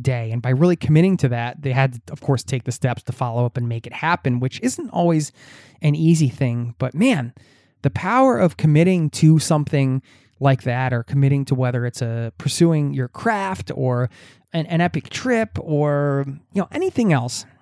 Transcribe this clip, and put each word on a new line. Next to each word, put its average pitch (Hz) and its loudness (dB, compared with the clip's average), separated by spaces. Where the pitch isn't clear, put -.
day. 120 -2
And 117 -4
by 127 -2
really 160 4
committing 175 4
to 139 2
that, 120 -6
they 139 -4
had 131 2
to, - -14
of 147 -14
course, 135 -2
take 127 -6
the 123 -6
steps 120 -4
to - -8
follow 120 -2
up 120 -4
and 120 -4
make 113 -6
it 117 -16
happen, 160 -2
which 127 -4
isn't 254 -4
always 165 0
an 147 2
easy 160 4
thing. 120 -4
But 127 -4
man, 156 0
the - 0
power 240 2
of 180 2
committing 160 4
to 156 6
something 139 0
like 135 2
that, 127 -2
or 120 -2
committing 139 2
to 139 0
whether 123 -2
it's - -6
a, 117 -6
pursuing 151 0
your 131 -4
craft 196 -4
or 123 -2
an, 165 -4
an 170 -2
epic 175 -2
trip 226 -2
or, 143 0
you 196 -2
know, 180 -4
anything 285 0
else, 123 0